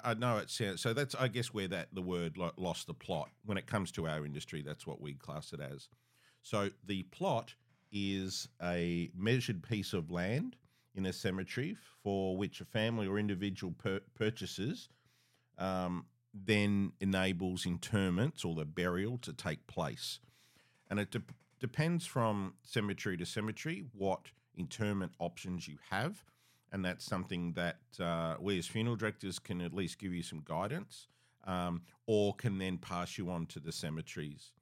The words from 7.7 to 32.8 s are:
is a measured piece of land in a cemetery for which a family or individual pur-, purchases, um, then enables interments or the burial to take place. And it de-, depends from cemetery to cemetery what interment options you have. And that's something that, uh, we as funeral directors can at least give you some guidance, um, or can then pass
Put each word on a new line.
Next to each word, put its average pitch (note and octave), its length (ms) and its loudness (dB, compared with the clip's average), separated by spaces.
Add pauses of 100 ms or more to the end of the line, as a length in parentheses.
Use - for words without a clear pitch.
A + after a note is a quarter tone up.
is G2 560 0 (140)
a F2 540 2
measured A2 480 2
piece G#2 300 -2
of E2+ 180 0
land A2+ 440 0 (400)
in F#2+ 100 0
a F#2 80 0
cemetery A2+ 600 -2 (280)
for F#2+ 340 2
which G2 240 -2
a F#2 40 -10
family A2 420 2
or G2+ 120 2
individual G2 580 0
pur-, G2 240 0 (140)
purchases, A2 720 0 (680)
um, F#2 480 0 (280)
then G2+ 640 6
enables F#2+ 640 4
interments F#2 800 2
or E2 100 0
the D#2 100 0
burial F2+ 540 0
to E2 140 -8
take D#2 340 -4
place. - 520 -4 (680)
And G2+ 100 0
it G#2 120 0
de-, A#2 100 -2 (380)
depends E3 460 2
from G#2 480 2 (100)
cemetery G2+ 540 0
to E2+ 80 -2
cemetery A2+ 680 -4
what F#2+ 380 0 (260)
interment G2 640 0
options F2 480 -4
you D2 100 -12 (120)
have. C3+ 340 -2 (480)
And F#2+ 140 -2
that's F2+ 180 -2
something F2+ 500 -2
that, E2+ 260 0 (200)
uh, E2 400 0
we F#2+ 200 2
as E2 80 -2
funeral A2+ 280 0
directors G#2 440 -2
can F2+ 220 -4
at F2 120 -2
least F#2 240 -2
give F#2+ 160 -4
you F2 80 -2
some E2 240 -6
guidance, F#2+ 640 -4 (380)
um, F2+ 360 0 (240)
or G#2 300 6
can G2 240 0
then F#2+ 180 0
pass F2 400 -4